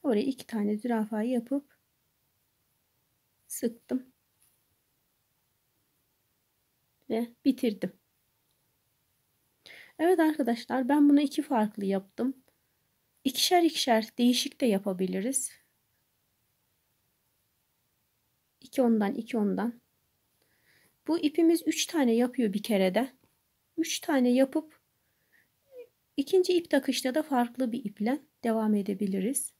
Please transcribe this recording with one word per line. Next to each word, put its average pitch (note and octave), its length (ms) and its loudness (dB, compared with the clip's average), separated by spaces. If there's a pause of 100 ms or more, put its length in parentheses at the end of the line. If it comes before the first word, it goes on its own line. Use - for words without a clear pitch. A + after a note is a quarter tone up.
Oraya G#3 140 2
iki - 240 -6
tane G#3 300 -4
zürafa A3 460 -4
yapıp B3+ 560 -4 (1700)
sıktım. - 600 -8 (3000)
Ve A#3 180 -4 (160)
bitirdim. A3+ 480 -2 (2000)
Evet E4+ 220 4
arkadaşlar, B3+ 680 0
ben D4 200 6
bunu C#4+ 120 8
iki D4 220 -2
farklı G#3+ 420 -2
yaptım. G3 600 -4 (800)
İkişer F4 380 2
ikişer A#3 460 2 (100)
değişik B3 420 2
de C4+ 60 0
yapabiliriz. F#3+ 840 -2 (3000)
İki - 220 -4
ondan, A3 320 2
iki A3+ 240 -6
ondan. G#3 420 -2 (1300)
Bu D#4+ 120 0
ipimiz E4 480 2
üç - 200 -2
tane B3+ 280 2
yapıyor A#3+ 380 0
bir G3+ 100 -4
kerede. G3 500 0 (640)
Üç E4 240 -4
tane C4 300 2
yapıp C4+ 500 0 (1400)
ikinci F4+ 400 2
ip E4+ 140 -2
takışta C4 440 -2
da D#4 80 0
farklı A#3+ 500 -2
bir A#3+ 120 -8
iple G#3+ 380 -4 (220)
devam A3 300 0
edebiliriz. G3 840 -4